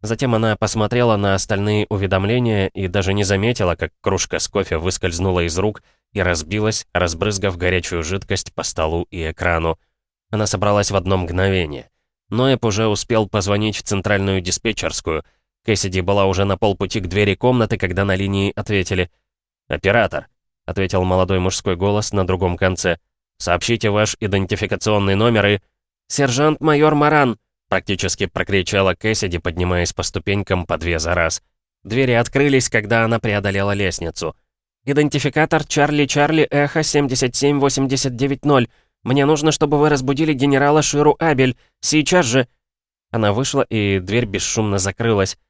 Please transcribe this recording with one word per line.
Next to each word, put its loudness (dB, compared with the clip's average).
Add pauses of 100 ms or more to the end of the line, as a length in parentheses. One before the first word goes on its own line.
Затем -2
она 2
посмотрела 0
на 2
остальные 0
уведомления 0
и -4
даже 0
не 0
заметила, 0
как -6
кружка -2
с -2
кофе -2
выскользнула -2
из -4
рук -2 (320)
и -4
разбилась, -2
разбрызгав -2
горячую -2
жидкость -6
по -8
столу -2
и -8
экрану. -2 (500)
Она -2
собралась 0
в -2
одно 0
мгновение. -2 (400)
Ноэб 0
уже 0
успел 0
позвонить 0
в -10
центральную 0
диспетчерскую. -4 (420)
Кэссиди 0
была 2
уже 2
на 0
полпути 0
к -8
двери 2
комнаты, 0
когда -2
на 0
линии 0
ответили. -2 (580)
«Оператор», — 0 (380)
ответил -2
молодой 2
мужской -2
голос -2
на 0
другом 0
конце. 0 (400)
«Сообщите 0
ваш 0
идентификационный 0
номер 2
и...» 2 (480)
«Сержант-майор 2
Маран!» — 2 (320)
практически -2
прокричала 0
Кэссиди, -2
поднимаясь -2
по -6
ступенькам -2
по -2
две -2
за -2
раз. 0 (420)
Двери 0
открылись, 2
когда 0
она 0
преодолела 0
лестницу. -4 (500)
«Идентификатор 0
Чарли 0
Чарли 2
Эхо 0
семьдесят 0
семь 2
восемьдесят 0
девять -2
ноль. 4 (340)
Мне 2
нужно, 4
чтобы 0
вы 4
разбудили 0
генерала 2
Ширу 2
Абель. 2 (240)
Сейчас 2
же!» 2 (640)
Она 2
вышла, 0
и 0
дверь -2
бесшумно -2
закрылась. 0 (120)